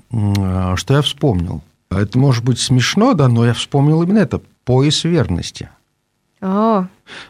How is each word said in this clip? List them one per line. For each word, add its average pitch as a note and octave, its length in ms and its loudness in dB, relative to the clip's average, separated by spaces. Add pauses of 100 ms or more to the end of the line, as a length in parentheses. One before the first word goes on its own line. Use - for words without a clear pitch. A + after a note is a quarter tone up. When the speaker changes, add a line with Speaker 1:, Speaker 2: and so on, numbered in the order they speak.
(120)
Speaker 1:
м, G#2 260 0
а, F#2 400 0
что - 160 -2
я C#3+ 80 2
вспомнил. F2 600 -2 (280)
Это G2+ 280 -2
может B2+ 260 2
быть B2 160 -2
смешно, G3 540 2
да, D3 140 2
но A#2 180 2
я A#2 80 2
вспомнил D3 480 0
именно F#3+ 180 2
это. C#3 220 0 (240)
Пояс C3+ 380 2
верности. G2 640 -2 (720)
Speaker 2:
О. G3 440 0 (440)